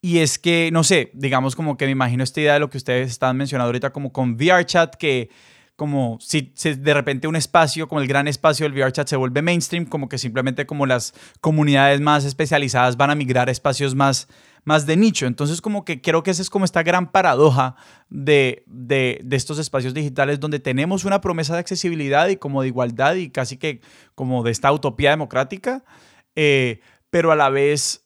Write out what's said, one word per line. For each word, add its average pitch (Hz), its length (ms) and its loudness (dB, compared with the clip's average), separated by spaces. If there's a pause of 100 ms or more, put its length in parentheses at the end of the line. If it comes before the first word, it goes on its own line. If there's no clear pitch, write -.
Y 175 180 0
es 156 200 0
que, 165 340 2
no 165 100 4
sé, 156 300 2
digamos 131 420 -2
como 151 220 -4
que 143 80 -2
me 135 60 0
imagino 131 320 0
esta 139 180 -4
idea 147 120 4
de 147 60 4
lo 147 120 -2
que 139 60 -10
ustedes 127 340 -2
estaban 127 260 -2
mencionando 131 300 -2
ahorita 123 260 -4
como 139 180 -8
con 123 200 -2
V 120 160 0
R 180 180 4
Chat, 170 300 0
que 127 340 -2 (460)
como 135 440 -4
si, 147 360 -4
si 156 180 -2
de 139 200 0
repente 139 340 -2
un 160 80 -2
espacio, 160 520 2
como 151 140 -4
el 131 60 -2
gran 139 200 0
espacio 151 380 0
del 143 80 -4
V 139 80 -2
R 131 100 2
Chat 143 160 -4
se 151 80 -2
vuelve 131 280 0
mainstream, 175 420 -2
como 139 240 -6
que 139 80 -8
simplemente 131 480 -4
como 143 220 -2
las 123 260 0 (280)
comunidades 143 600 4
más 147 240 2
especializadas 135 720 0
van 139 140 2
a 151 40 2
migrar 127 340 0
a - 20 -2
espacios 135 440 -2
más, 139 320 0 (380)
más 151 200 2
de 160 120 2
nicho. 202 280 2
Entonces 147 360 -4
como 208 240 -6
que 147 160 -8
creo 165 200 2
que 190 100 -2
esa 175 100 -2
es 185 80 -8
como 190 160 0
esta 170 180 0
gran 175 260 0
paradoja 135 680 4 (340)
de, 139 580 2
de, 127 560 -2
de 127 140 -4
estos 147 200 -6
espacios 131 360 -4
digitales 143 480 -2
donde 147 180 -4
tenemos 160 460 -2
una 196 160 0
promesa 165 320 -4
de 175 80 -2
accesibilidad 165 680 -2
y 196 80 0
como 139 260 -4
de 131 60 -2
igualdad 127 480 0
y 175 140 -6
casi 131 260 -6
que 139 240 -8 (360)
como 127 280 -4
de 117 80 0
esta 135 200 0
utopía 143 400 0
democrática, 156 760 -4 (500)
eh, 135 460 2 (280)
pero 165 220 2
a 156 60 4
la 139 120 4
vez 139 560 0